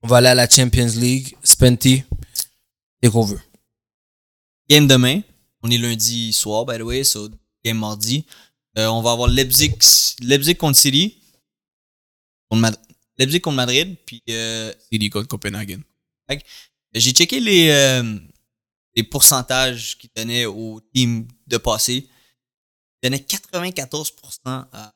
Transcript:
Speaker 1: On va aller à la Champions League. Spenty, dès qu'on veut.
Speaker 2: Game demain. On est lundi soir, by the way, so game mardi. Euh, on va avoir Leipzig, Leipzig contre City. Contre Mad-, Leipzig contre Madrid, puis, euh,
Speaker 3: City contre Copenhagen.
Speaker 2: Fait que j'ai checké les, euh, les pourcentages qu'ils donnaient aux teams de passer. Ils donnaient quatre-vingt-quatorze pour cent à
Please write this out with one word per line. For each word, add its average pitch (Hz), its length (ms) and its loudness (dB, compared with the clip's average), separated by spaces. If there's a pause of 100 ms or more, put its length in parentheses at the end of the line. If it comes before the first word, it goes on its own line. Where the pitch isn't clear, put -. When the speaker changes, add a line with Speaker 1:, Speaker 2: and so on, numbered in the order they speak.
Speaker 1:
On 117 40 -8
va 123 100 6
aller 123 100 6
à 127 80 6
la 120 120 2
Champions 123 480 4
League. 127 480 -2
Spenty, 131 600 4 (960)
dès 120 80 6
qu'on 110 160 2
veut. 101 160 -8 (1300)
Speaker 2:
Game 147 180 6
demain. 131 340 4 (420)
On 117 80 -2
est 120 60 0
lundi 117 560 -4
soir, 107 320 -2
by 120 120 -6
the 113 60 -8
way, 120 200 -4
so 107 260 -4 (360)
game 113 140 -2
mardi. 110 460 -4 (520)
Euh, 110 100 0
on 113 140 -2
va 117 100 0
avoir 120 160 0
Leipzig, 127 480 0 (460)
Leipzig 143 340 0
contre 151 220 0
City. 147 400 2 (1300)
Contre 110 120 0
Mad-, 113 180 0 (380)
Leipzig 139 240 0
contre 151 160 -4
Madrid, 135 480 -2
puis, 117 240 -20
euh, 113 420 -8 (200)
Speaker 3:
City 104 180 2
contre 104 180 -6
Copenhagen. 101 540 -10 (480)
Speaker 2:
Fait 143 80 -8
que 139 60 -18 (500)
j'ai 117 180 0
checké 170 280 2
les, 190 300 4
euh, 131 500 2 (760)
les 117 80 -2
pourcentages 127 960 -2
qu'ils - 180 -20
donnaient 117 300 -4
aux 110 340 -10 (140)
teams 117 340 0 (200)
de 120 100 -4
passer. 123 500 -4 (960)
Ils 127 80 -2
donnaient 135 140 -6
quatre-vingt-quatorze 175 880 -8
pour - 200 -20
cent - 80 -18 (320)
à 107 240 -20